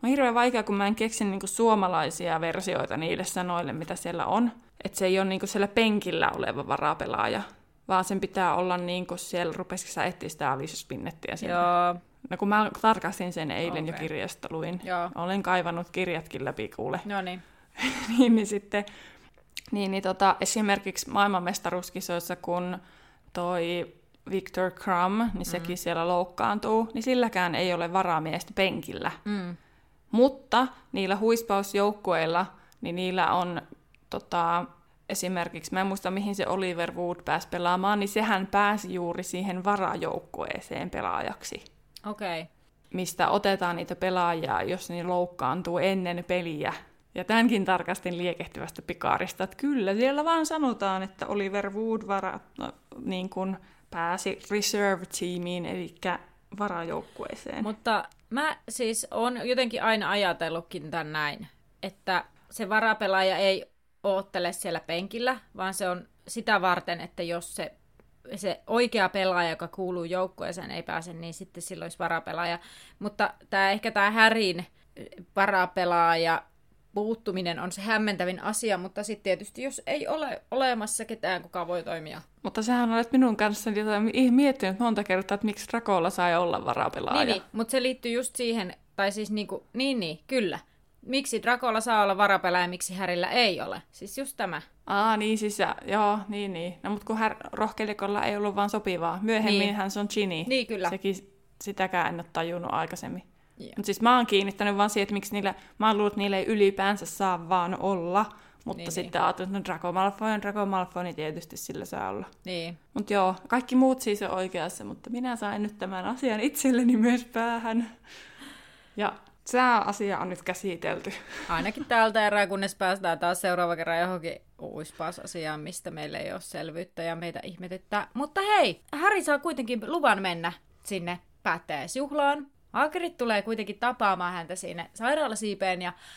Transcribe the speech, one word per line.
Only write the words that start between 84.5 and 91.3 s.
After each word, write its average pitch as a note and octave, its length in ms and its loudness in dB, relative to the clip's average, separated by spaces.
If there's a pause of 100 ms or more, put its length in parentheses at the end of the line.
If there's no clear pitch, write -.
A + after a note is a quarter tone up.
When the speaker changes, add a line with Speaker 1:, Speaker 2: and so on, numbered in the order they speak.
Speaker 1:
monta A3 240 2
kertaa, F#3+ 320 2
että G#3 100 -2
miksi G#3 260 -4
Dracolla G3 380 2
sai F3 280 2
olla F3 280 2
varapelaaja. - 600 0
Speaker 2:
Niin, - 80 2
niin, F#3+ 180 -4
mut A3 180 -2
se C4 140 2
liittyy B3 280 -2
just A#3+ 240 -2
siihen, A3+ 380 -2 (220)
tai G3 160 2
siis G#3 200 -4
niinku, G#3 320 -4 (100)
niin, C4 260 0
niin, E3 280 -4
kyllä. G#3+ 320 0 (460)
Miksi B3+ 380 -2